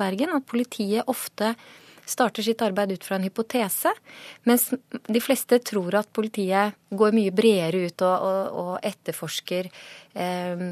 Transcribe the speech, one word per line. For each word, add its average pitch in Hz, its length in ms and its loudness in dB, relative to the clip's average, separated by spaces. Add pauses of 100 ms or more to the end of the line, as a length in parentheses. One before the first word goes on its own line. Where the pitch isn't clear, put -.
Bergen, 220 320 0
at 269 160 -2
politiet 233 560 -2
ofte 226 460 -2 (500)
starter - 400 0
sitt 226 200 0
arbeid 202 280 0
ut 180 160 -8
fra 196 80 -2
en 190 80 -2
hypotese, 220 680 -2 (500)
mens 240 220 4 (260)
de 220 320 -2
fleste 247 400 2
tror 185 320 -2
at 208 160 0
politiet 208 640 0 (160)
går 214 240 4
mye 202 160 4
bredere 185 560 4
ut 175 160 -2
og, 185 240 4
og, 190 320 -2
og 180 140 -4 (100)
etterforsker, 180 840 -6 (500)
eh, 180 520 -4